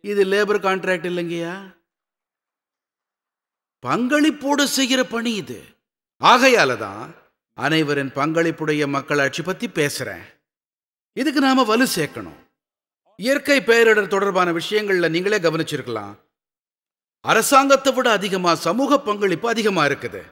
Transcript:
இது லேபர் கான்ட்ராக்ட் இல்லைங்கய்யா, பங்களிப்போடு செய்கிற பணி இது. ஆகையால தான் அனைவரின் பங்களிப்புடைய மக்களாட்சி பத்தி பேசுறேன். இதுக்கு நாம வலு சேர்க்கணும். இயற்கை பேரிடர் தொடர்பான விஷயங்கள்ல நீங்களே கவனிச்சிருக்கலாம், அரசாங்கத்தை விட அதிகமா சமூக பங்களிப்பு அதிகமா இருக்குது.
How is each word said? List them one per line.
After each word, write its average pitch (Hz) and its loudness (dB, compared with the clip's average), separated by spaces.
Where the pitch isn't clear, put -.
இது 202 0
லேபர் 202 0
கான்ட்ராக்ட் 185 -2
இல்லைங்கய்யா, 175 -6
பங்களிப்போடு 277 0
செய்கிற 262 0
பணி 233 -4
இது. 123 -10
ஆகையால 208 4
தான் 110 -12
அனைவரின் 143 -2
பங்களிப்புடைய 156 -2
மக்களாட்சி 139 -2
பத்தி 185 -6
பேசுறேன். 123 -6
இதுக்கு 269 -2
நாம 262 4
வலு 226 2
சேர்க்கணும். 107 -8
இயற்கை 277 0
பேரிடர் 220 4
தொடர்பான 185 0
விஷயங்கள்ல 180 0
நீங்களே 190 0
கவனிச்சிருக்கலாம், 127 -4
அரசாங்கத்தை 269 4
விட 247 2
அதிகமா 180 0
சமூக 233 0
பங்களிப்பு 202 -2
அதிகமா 208 0
இருக்குது. 123 -4